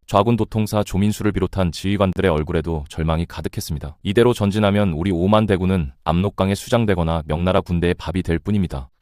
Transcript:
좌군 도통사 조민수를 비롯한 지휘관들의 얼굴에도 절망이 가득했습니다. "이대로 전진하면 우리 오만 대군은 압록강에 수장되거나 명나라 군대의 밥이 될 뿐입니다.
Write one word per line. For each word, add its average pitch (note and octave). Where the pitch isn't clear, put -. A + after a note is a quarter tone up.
좌군 G#2+
도통사 G#2+
조민수를 G#2
비롯한 F#2
지휘관들의 F#2+
얼굴에도 D#2
절망이 D#2+
가득했습니다. D2+
"이대로 A#2
전진하면 G2+
우리 F2
오만 G2+
대군은 F#2
압록강에 F#2+
수장되거나 F2
명나라 F2
군대의 F2
밥이 F2
될 E2
뿐입니다. E2+